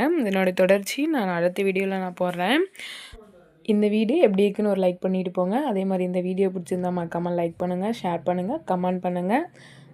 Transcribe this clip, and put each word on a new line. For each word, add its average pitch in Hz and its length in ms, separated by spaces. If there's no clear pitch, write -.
இதனோட 190 360
தொடர்ச்சி 190 540
நான் 214 300
அடுத்த 180 260
வீடியோல 190 360
நான் 180 220
போடுறேன். 180 420
இந்த 208 220
வீடியோ 220 360
எப்படி 202 200
இருக்குன்னு 208 280
ஒரு 190 120
லைக் 180 200
பண்ணிட்டு 185 280
போங்க. 185 340
அதே 196 200
மாதிரி 185 200
இந்த 180 160
வீடியோ 185 280
பிடிச்சிருந்தா 180 420
மறக்காம 175 420
லைக் 170 240
பண்ணுங்க, 180 360
ஷேர் 175 320
பண்ணுங்க, 180 280
கமெண்ட் 185 340
பண்ணுங்க, 180 340